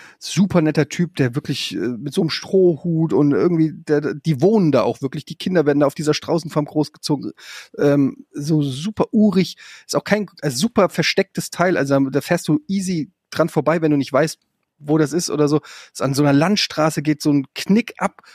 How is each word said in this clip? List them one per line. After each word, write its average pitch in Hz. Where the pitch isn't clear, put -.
super 180
netter 151
Typ, -
der 123
wirklich, -
äh, -
mit 123
so 190
einem 165
Strohhut 165
und 143
irgendwie, 160
der, 147
die 147
wohnen 190
da 123
auch 113
wirklich, 139
die 165
Kinder 180
werden 147
da 147
auf -
dieser 151
Straußenfarm 151
großgezogen, -
ähm, 143
so 151
super 147
urig, 208
ist -
auch 143
kein, 202
also 139
super 196
verstecktes -
Teil, 180
also 139
da 139
fährst -
du 151
easy 185
dran 160
vorbei, 156
wenn 156
du 147
nicht 135
weißt, 151
wo 147
das 151
ist 170
oder 147
so. 147
Ist -
an 131
so 139
einer 143
Landstraße, 160
geht 147
so 156
ein 139
Knick -
ab, -